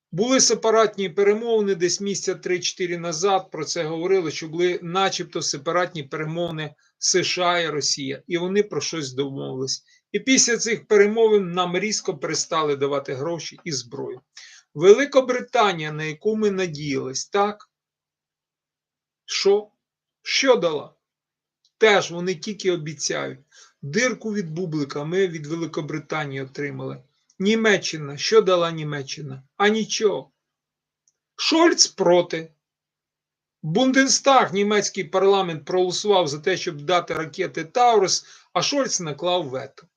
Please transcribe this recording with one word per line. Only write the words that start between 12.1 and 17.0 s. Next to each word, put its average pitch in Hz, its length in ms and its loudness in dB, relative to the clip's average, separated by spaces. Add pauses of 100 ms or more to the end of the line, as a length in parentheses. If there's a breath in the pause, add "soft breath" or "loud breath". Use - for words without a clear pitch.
перестали 156 580 -2
давати 139 380 -2
гроші 151 500 -8
і 165 80 -6
зброю. 123 480 -10 (540 loud breath)
Великобританія, 220 1200 4
на 151 120 -6
яку 156 320 -4
ми 214 140 2
надіялись, 147 760 -4